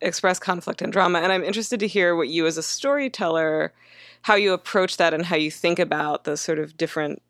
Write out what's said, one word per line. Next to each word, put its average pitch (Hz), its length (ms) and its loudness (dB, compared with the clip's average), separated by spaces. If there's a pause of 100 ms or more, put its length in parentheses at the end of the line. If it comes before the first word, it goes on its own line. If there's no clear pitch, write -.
express 185 380 0
conflict - 440 -4
and - 100 -6
drama. 180 280 4
And 185 120 2
I'm 185 120 0
interested 208 360 -2
to 214 60 0
hear 180 300 2
what 151 120 -2
you 160 180 0
as 160 100 0
a 160 60 -6
storyteller, 165 1080 -2 (500)
how 214 120 4
you 202 180 4
approach 185 460 0
that 170 160 4
and 160 100 -2
how 175 120 0
you 156 140 0
think 170 280 0
about 151 460 -2
those 147 160 -4
sort 160 180 -2
of 156 180 -8
different 156 540 -4